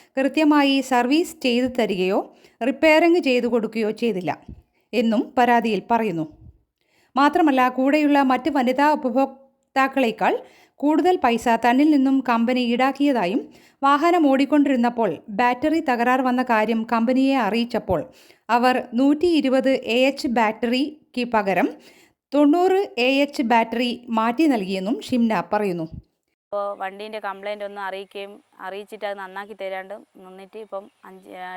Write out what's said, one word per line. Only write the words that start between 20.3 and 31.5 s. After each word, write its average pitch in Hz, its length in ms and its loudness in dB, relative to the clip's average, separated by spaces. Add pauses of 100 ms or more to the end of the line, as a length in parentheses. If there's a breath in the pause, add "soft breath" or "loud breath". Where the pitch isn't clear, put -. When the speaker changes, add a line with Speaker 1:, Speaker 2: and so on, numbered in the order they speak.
Speaker 1:
ബാറ്ററിക്ക് 240 840 -2 (100)
പകരം 208 340 0 (640 soft breath)
തൊണ്ണൂറ് 349 480 4 (280)
എ - 20 2 (140)
എച്ച് 285 280 -4
ബാറ്ററി 233 400 0 (260)
മാറ്റി 240 360 0
നൽകിയെന്നും 190 440 -4 (100)
ഷിംന 226 340 0 (100)
പറയുന്നു. 190 340 -2 (560)
Speaker 2:
ഇപ്പോൾ 202 240 -8 (160)
വണ്ടീൻ്റെ 202 460 -12
കംപ്ലയിന്റ് 202 400 -10
ഒന്നും 202 200 -12
അറിയിക്കുകയും 196 440 -12 (340)
അറിയിച്ചിട്ട് 202 440 -14
അത് 202 120 -10
നന്നാക്കി 196 400 -14
തരാണ്ട് 190 340 -12 (280)
നിന്നിട്ട് 190 420 -20
ഇപ്പം 196 180 -12 (240)
അഞ്ച്, 190 200 -20 (160)
ആ, 180 140 -14